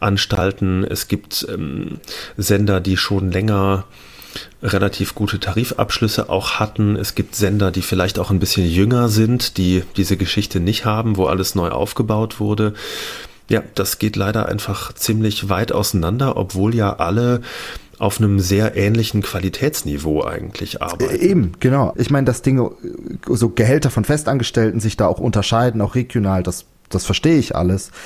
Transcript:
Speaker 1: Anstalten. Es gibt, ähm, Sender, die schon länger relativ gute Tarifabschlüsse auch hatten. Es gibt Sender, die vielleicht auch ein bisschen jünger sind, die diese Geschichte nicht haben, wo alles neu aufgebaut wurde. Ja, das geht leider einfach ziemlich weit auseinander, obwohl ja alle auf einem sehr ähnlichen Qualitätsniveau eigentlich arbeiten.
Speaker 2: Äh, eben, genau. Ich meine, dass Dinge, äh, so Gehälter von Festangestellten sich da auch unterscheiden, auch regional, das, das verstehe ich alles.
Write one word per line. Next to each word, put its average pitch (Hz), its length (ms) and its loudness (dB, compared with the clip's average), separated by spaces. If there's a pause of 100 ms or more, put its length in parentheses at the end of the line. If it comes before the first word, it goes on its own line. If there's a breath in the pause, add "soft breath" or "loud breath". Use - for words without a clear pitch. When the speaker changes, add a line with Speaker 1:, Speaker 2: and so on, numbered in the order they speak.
Speaker 1:
Anstalten. 98 840 0
Es - 240 -6
gibt, - 400 -4
ähm, - 520 -8 (360 loud breath)
Sender, 101 440 2
die 95 160 2
schon 95 340 0
länger 98 540 2 (800 loud breath)
relativ 98 520 0
gute 101 240 -2
Tarifabschlüsse - 920 -2
auch - 280 -2
hatten. 104 380 0
Es - 180 -4
gibt - 200 -4
Sender, 101 360 2
die 90 120 -2
vielleicht 92 360 0
auch 95 120 -2
ein 95 80 4
bisschen 90 280 2
jünger 113 420 4
sind, 110 500 2
die 92 240 4 (140)
diese 95 200 2
Geschichte 95 440 0
nicht 98 260 0
haben, 107 300 0
wo 92 100 2
alles 92 280 0
neu 87 140 0
aufgebaut 107 720 -2
wurde. 107 320 0 (800 loud breath)
Ja, 110 120 2 (120)
das - 240 -2
geht 107 180 -2
leider 104 320 0
einfach - 460 -6
ziemlich 107 560 -2
weit 98 220 0
auseinander, 104 640 0
obwohl 98 360 0
ja 107 220 0
alle 120 460 0 (600 loud breath)
auf 104 160 0
einem 101 220 4
sehr 98 360 2
ähnlichen 107 460 2
Qualitätsniveau 80 1000 -2
eigentlich - 580 -8
arbeiten. 87 320 -2
Speaker 2:
Äh, - 40 -2
eben, 165 420 4
genau. 131 360 2
Ich 120 140 0
meine, 139 140 4
dass 123 180 0
Dinge, 131 300 2 (100)
äh, - 540 -6
so 113 120 4
Gehälter 131 420 2
von 107 140 0
Festangestellten 117 760 0
sich 107 160 -2
da 104 100 2
auch 87 140 0
unterscheiden, 113 600 2
auch 101 140 -2
regional, 101 480 0
das, 90 220 -6 (240)
das - 160 -2
verstehe 156 340 4
ich - 160 0
alles. 90 380 0 (140 loud breath)